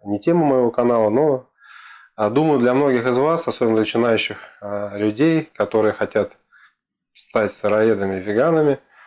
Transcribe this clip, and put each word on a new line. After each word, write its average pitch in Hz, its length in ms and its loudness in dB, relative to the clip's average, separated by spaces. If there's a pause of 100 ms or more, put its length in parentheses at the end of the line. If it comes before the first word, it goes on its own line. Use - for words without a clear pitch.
не 101 140 -4
тема 170 260 2
моего 127 280 2
канала, 120 360 2
но, 131 380 0 (720)
а, 107 140 0
думаю, 147 280 2
для 123 160 2
многих 131 320 0
из 127 100 0
вас, 160 300 0
особенно 117 300 0
для 110 60 2
начинающих, 110 560 -2 (220)
а, 101 360 -10
людей, 139 580 0
которые 107 380 0
хотят 104 400 -4 (800)
стать - 380 -4
сыроедами 104 680 0
и - 20 -6
веганами, 139 580 0 (280)